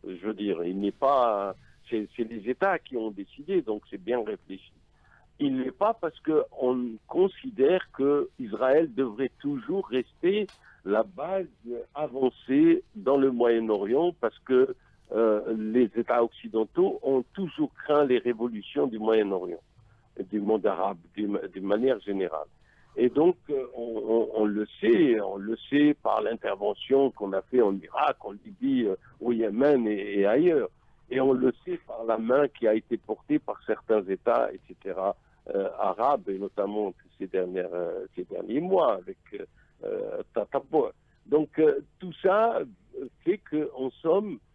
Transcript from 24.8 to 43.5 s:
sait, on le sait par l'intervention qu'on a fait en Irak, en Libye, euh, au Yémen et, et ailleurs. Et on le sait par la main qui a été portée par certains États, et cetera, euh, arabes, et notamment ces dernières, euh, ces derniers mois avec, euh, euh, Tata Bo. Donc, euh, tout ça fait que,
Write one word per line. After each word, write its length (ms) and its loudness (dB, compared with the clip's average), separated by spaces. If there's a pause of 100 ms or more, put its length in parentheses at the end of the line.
sait, 400 4
on 160 -6
le 200 -6 (120)
sait 340 4
par 180 0
l'intervention 920 0
qu'on 200 -6
a 100 0
fait 200 2
en 160 4
Irak, 480 -2
en 80 -10 (100)
Libye, 420 -2
euh, 120 -2 (240)
au 100 -2
Yémen 560 2
et, 320 -2
et 60 4
ailleurs. 440 2 (400)
Et 120 -2
on 100 4
le 220 2 (100)
sait 240 -8
par 160 -10
la 140 0
main 320 2
qui 180 -2
a 60 4
été 240 -2
portée 420 -4
par 260 -8
certains 380 0
États, 480 0
et 160 -14
cetera, 480 -6 (400)
euh, 140 -2 (100)
arabes, 480 0
et 100 -6
notamment 560 -4 (240)
ces 100 -8
dernières, 460 -4
euh, 400 -6
ces 120 -10
derniers 340 -6
mois 360 2
avec, 240 -12 (160)
euh, 100 -10 (400)
euh, 360 -6 (120)
Tata 360 -4
Bo. 200 0 (380)
Donc, 320 0
euh, 260 2 (140)
tout 220 -12
ça 380 2 (640)
fait 140 2
que, 360 -4